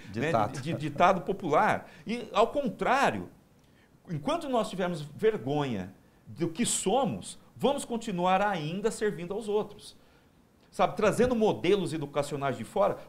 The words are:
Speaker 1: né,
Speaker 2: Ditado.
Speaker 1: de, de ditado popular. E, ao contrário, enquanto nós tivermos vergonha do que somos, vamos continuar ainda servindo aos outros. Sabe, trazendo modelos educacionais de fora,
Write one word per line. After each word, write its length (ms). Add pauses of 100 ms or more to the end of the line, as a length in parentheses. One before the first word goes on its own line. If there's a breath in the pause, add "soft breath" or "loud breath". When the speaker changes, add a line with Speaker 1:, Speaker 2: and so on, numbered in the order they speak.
(140 loud breath)
Speaker 1:
né, 140
Speaker 2:
Ditado. 260
Speaker 1:
de, 180
de 20
ditado 460
popular. 720 (160 loud breath)
E, 260
ao 160
contrário, 800 (800 soft breath)
enquanto 400
nós 220
tivermos 320
vergonha 920 (320 soft breath)
do 220
que 180
somos, 720 (160 loud breath)
vamos 300
continuar 580
ainda 480
servindo 420
aos 160
outros. 480 (760 soft breath)
Sabe, 240
trazendo 400
modelos 580
educacionais 640
de 60
fora, 340 (100 loud breath)